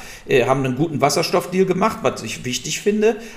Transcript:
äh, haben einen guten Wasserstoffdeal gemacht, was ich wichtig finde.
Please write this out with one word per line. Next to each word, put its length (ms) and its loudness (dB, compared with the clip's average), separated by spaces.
äh, 160 6
haben 220 2
einen 100 0
guten 240 0
Wasserstoffdeal 640 2
gemacht, 360 0
was 200 0
ich 220 -10
wichtig 380 -6
finde. 340 2